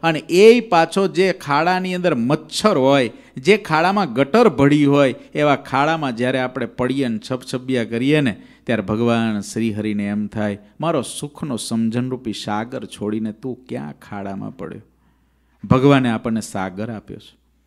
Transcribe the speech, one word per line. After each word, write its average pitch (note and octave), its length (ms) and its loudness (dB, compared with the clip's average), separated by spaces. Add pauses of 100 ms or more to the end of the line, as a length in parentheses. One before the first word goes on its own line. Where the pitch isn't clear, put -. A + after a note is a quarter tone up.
અને D#3+ 160 0
એ G#3+ 420 6
પાછો F3+ 480 2
જે F3 240 2
ખાડાની F3+ 640 -2
અંદર F3+ 200 0
મચ્છર D#3 640 0
હોય, C3+ 340 4 (260)
જે D3 200 4
ખાડામાં F3+ 580 0
ગટર C#3 340 4
ભળી C#3+ 360 4
હોય, C#3+ 300 4 (200)
એવા D3 220 2
ખાડામાં C#3+ 600 -2
જ્યારે B2+ 220 0
આપણે B2+ 280 -4
પડીએ B2+ 420 -2
ને A2+ 100 -4 (120)
છપછપિયા B2+ 540 -4
કરીએ B2 360 0
ને, A#2+ 220 -2 (220)
ત્યારે A2 180 -2
ભગવાન A2+ 580 0
શ્રીહરિને G#2 640 -4
એમ G#2 200 -4
થાય, G#2 320 -4 (220)
"મારો D#3 220 -2
સુખનો C#3+ 540 -10
સમજણરૂપી A#2 760 -4
સાગર A2 540 -8
છોડીને G#2+ 460 -6
તું - 340 -12
ક્યાં C#3 320 -12
ખાડામાં G2+ 580 -12
પડ્યો?" F2+ 240 -14 (840)
ભગવાને B2+ 460 4
આપણને A2+ 300 -2
સાગર G2 500 -8
આપ્યો - 280 -14
છે. - 200 -20 (280)